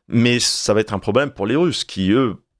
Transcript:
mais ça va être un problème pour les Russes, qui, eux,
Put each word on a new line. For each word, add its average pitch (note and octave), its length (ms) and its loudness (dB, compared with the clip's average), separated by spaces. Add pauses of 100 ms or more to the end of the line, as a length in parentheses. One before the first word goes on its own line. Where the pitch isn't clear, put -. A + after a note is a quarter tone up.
mais A#2+ 320 2
ça - 360 -2
va G#2+ 60 4
être G#2+ 120 -4
un G2+ 60 -2
problème B2+ 320 0
pour G2+ 160 -6
les A#2+ 100 0
Russes, E3 280 0
qui, F#2+ 280 -2
eux, A#2+ 240 2 (240)